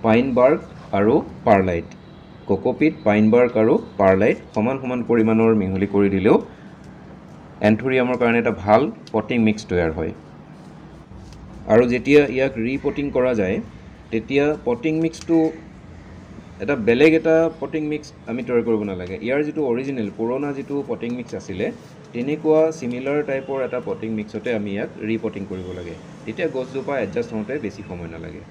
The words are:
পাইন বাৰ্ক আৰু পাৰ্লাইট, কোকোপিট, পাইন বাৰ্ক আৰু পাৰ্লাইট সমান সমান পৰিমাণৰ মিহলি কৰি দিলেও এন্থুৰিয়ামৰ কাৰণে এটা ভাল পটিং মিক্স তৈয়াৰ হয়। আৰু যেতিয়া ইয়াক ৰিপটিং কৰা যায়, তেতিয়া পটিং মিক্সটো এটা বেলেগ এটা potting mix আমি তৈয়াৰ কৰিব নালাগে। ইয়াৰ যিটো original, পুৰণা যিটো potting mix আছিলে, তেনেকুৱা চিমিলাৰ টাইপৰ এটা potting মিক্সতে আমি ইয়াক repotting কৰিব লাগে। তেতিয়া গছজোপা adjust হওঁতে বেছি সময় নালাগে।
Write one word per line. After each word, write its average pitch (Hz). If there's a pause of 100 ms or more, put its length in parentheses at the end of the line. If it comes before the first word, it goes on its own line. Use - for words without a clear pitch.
পাইন 117
বাৰ্ক 131 (320)
আৰু 107 (220)
পাৰ্লাইট, 95 (640)
কোকোপিট, 127 (100)
পাইন 107
বাৰ্ক 120
আৰু 110 (180)
পাৰ্লাইট 98 (160)
সমান 120
সমান 123
পৰিমাণৰ 113
মিহলি 95
কৰি 101
দিলেও 98 (1200)
এন্থুৰিয়ামৰ 123
কাৰণে 117
এটা 117
ভাল 107 (220)
পটিং 117
মিক্স 107
তৈয়াৰ 85
হয়। 80 (1600)
আৰু 120
যেতিয়া 135
ইয়াক 131
ৰিপটিং 135
কৰা 127
যায়, 104 (500)
তেতিয়া 139
পটিং 156
মিক্সটো 160 (1120)
এটা 139 (140)
বেলেগ 143
এটা 160 (240)
potting 151 (100)
mix 151 (220)
আমি 120
তৈয়াৰ 120
কৰিব 107
নালাগে। 90 (100)
ইয়াৰ 135
যিটো 151
original, 123 (100)
পুৰণা 131
যিটো 143 (140)
potting 117
mix 117
আছিলে, 98 (460)
তেনেকুৱা 156 (180)
চিমিলাৰ 131 (120)
টাইপৰ 135
এটা 123 (100)
potting 104
মিক্সতে 107
আমি 104
ইয়াক 120 (200)
repotting 107
কৰিব 92 (100)
লাগে। 85 (300)
তেতিয়া 151
গছজোপা 131 (100)
adjust 113
হওঁতে 110 (100)
বেছি 98
সময় 85
নালাগে। 82